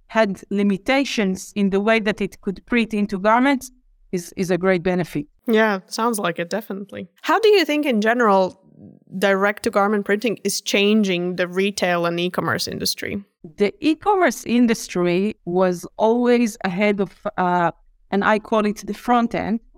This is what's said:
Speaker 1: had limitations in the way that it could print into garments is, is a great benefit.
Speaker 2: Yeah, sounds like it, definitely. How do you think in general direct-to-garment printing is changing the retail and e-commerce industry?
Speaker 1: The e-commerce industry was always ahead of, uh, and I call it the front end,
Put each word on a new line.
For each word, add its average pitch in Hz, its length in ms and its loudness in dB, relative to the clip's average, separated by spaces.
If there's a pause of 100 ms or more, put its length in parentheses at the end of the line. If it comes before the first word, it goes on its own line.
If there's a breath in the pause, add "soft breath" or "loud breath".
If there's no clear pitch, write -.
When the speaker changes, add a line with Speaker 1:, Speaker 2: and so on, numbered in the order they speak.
Speaker 1:
had 220 420 0
limitations 202 1040 0
in 202 160 0
the 196 100 0
way 226 200 2
that 208 200 -2
it - 200 -6
could - 260 -8
print 226 260 0
into 208 280 -2
garments 247 500 2 (400)
is, 180 260 -6
is 185 140 -2
a 180 80 2
great 185 240 0
benefit. 180 440 -2 (200)
Speaker 2:
Yeah, 220 400 2
sounds 214 320 -4
like 175 220 -4
it, 170 100 -6
definitely. 202 580 -8 (140)
How 330 160 0
do 440 100 4
you 403 160 6
think 294 220 0
in 226 140 0
general 214 600 2 (580)
direct-to-garment 202 840 0
printing 208 400 -2
is 196 160 -4
changing 196 760 0
the 180 100 -2
retail 180 600 0
and 170 120 -2
e-commerce 175 480 -2
industry? - 560 -6 (340)
Speaker 1:
The 202 240 0
e-commerce 320 640 0
industry 214 1000 0
was 180 420 0 (100)
always 240 680 2
ahead 202 360 0
of, - 260 -6 (100)
uh, 180 360 0 (380)
and 196 140 0
I 214 140 2
call 214 280 0
it 208 200 -6
the 208 80 -6
front 240 400 0
end, 180 260 -2 (180)